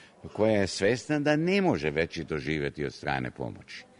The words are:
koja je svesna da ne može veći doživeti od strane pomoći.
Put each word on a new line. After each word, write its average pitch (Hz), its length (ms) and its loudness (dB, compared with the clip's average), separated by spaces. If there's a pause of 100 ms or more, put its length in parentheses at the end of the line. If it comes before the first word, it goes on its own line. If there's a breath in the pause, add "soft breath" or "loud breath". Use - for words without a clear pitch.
(340 loud breath)
koja 110 180 4
je 101 160 4
svesna 120 520 0
da 151 160 2
ne 180 260 2
može 90 280 2
veći 80 340 -2
doživeti 73 600 -2
od 64 80 -6
strane 65 380 -4
pomoći. - 540 -12 (140)